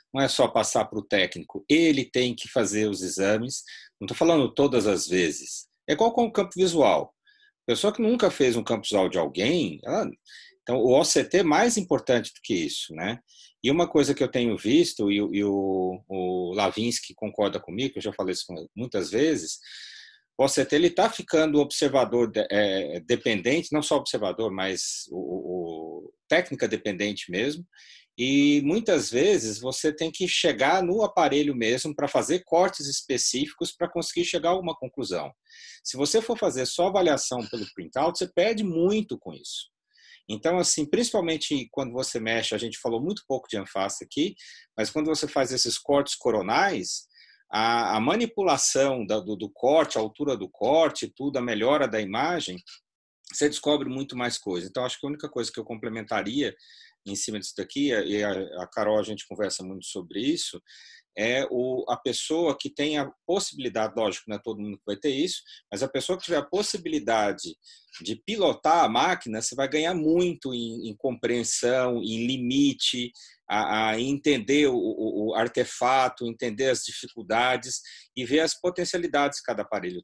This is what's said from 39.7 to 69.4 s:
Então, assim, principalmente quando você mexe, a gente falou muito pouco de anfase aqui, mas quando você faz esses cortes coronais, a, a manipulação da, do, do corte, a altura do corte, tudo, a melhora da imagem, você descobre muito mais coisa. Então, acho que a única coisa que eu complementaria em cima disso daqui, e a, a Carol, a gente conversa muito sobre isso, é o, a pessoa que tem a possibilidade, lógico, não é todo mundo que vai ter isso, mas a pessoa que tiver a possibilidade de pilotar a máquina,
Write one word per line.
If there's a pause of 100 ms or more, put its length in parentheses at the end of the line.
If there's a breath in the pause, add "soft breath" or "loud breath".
Então,
assim,
principalmente
quando
você
mexe,
a
gente
falou
muito
pouco
de
anfase
aqui, (420 loud breath)
mas
quando
você
faz
esses
cortes
coronais, (420 soft breath)
a,
a
manipulação
da,
do,
do
corte,
a
altura
do
corte,
tudo,
a
melhora
da
imagem, (800 loud breath)
você
descobre
muito
mais
coisa.
Então,
acho
que
a
única
coisa
que
eu
complementaria (500 loud breath)
em
cima
disso
daqui,
e
a,
a
Carol,
a
gente
conversa
muito
sobre
isso, (560 loud breath)
é
o,
a
pessoa
que
tem
a (160)
possibilidade,
lógico,
não
é
todo
mundo
que
vai
ter
isso, (280 loud breath)
mas
a
pessoa
que
tiver
a
possibilidade (440 loud breath)
de
pilotar
a
máquina,